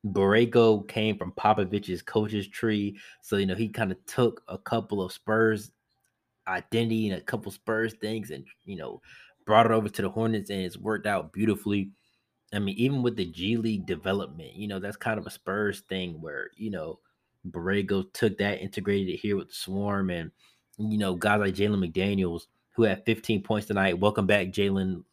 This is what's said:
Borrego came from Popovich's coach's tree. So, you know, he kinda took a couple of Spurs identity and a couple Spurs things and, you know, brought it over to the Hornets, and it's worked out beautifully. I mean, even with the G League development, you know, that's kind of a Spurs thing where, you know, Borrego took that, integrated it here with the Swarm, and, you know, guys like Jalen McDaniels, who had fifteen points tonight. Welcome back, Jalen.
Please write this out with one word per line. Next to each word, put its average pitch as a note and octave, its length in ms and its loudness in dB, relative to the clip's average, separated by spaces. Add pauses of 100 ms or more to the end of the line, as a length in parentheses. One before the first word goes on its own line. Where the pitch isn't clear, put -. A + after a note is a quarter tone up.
Borrego G#2+ 800 6
came G#2+ 300 -2
from F2+ 160 -8
Popovich's G2+ 680 0
coach's G#2 440 -2
tree. G#2 520 -2 (240)
So, - 140 -4
you G2 100 2
know, F#2 80 0
he G#2+ 140 -2
kinda G2+ 280 -4 (100)
took - 420 0
a - 100 -10
couple G#2 420 -4
of F#2 120 -4
Spurs A2 580 0 (760)
identity A2 640 0
and F#2 100 -2
a - 60 -12
couple G#2 260 -6
Spurs A2 440 -2
things G#2+ 360 -6
and, C2+ 140 -12 (220)
you G2 100 -10
know, D2+ 240 -12 (460)
brought A2+ 180 8
it A2 80 4
over A2 160 2
to - 140 -4
the F#2+ 80 0
Hornets, A2 400 -2
and G2 100 -2
it's F#2 160 -6
worked G#2 300 -4
out F#2 260 -2
beautifully. G2+ 580 0 (640)
I G#2 60 -2
mean, G2 180 -2
even B2+ 260 2
with A#2 140 0
the G2 80 -2
G F2 320 -2
League A2 300 -2
development, E2 680 -4
you G#2 140 -10
know, G2 100 -6
that's G2+ 200 -8
kind A2 200 -4
of F2+ 80 -10
a F#2 40 -12
Spurs G2+ 580 -4
thing F2 320 -6
where, D2 340 -10
you G#2+ 160 -8
know, E2 300 -8 (480)
Borrego F#2+ 640 -2
took G#2+ 240 0
that, G2+ 240 -2
integrated G2 480 -2
it E2 120 -4
here G2+ 180 0
with D#2 100 -6
the - 60 -20
Swarm, G2 560 -2
and, E2 200 -4 (460)
you G#2+ 220 -2
know, F#2+ 160 0
guys G#2 260 2
like F#2+ 140 0
Jalen G2 360 2
McDaniels, F#2 520 0 (300)
who A#2 100 2
had G2 240 2
fifteen A2 360 0
points G#2 260 -2
tonight. F#2+ 300 2
Welcome G#2 280 4
back, G2 220 4
Jalen. F#2+ 540 0 (100)